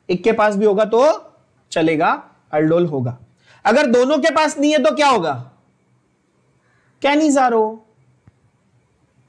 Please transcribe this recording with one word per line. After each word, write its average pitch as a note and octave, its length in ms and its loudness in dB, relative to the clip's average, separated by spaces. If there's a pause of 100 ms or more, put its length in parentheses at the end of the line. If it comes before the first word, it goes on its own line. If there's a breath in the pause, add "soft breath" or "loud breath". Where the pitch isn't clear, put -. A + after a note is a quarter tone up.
एक F3+ 140 -4
के A3 80 2
पास G#3 240 0
भी G3+ 100 0
होगा G#3+ 200 2
तो C4 480 0 (380)
चलेगा, D#3+ 520 -2 (320)
aldol D#3+ 360 0
होगा। B2+ 280 -6 (460 soft breath)
अगर B3+ 200 2
दोनों B3 320 2
के D4+ 140 0
पास D#4 280 -2
नहीं D4 120 2
है, D4+ 120 0
तो D4 120 2
क्या C#4+ 120 0
होगा? D#3+ 440 -2 (1500)
कैनिजारो। C4 840 0 (1400)